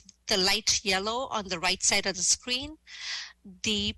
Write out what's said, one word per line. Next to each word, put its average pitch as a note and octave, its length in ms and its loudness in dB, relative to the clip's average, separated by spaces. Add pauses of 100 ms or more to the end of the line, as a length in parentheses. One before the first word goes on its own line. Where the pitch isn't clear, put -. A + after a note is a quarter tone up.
(260)
the G#3 100 2
light G3 460 2
yellow G#3+ 480 0
on G3 180 -2
the F3+ 100 -4
right F#3 240 0
side G3+ 220 4
of F#3+ 100 0
the F#3 80 -6
screen. C4+ 540 -2 (840)
The G#3 360 0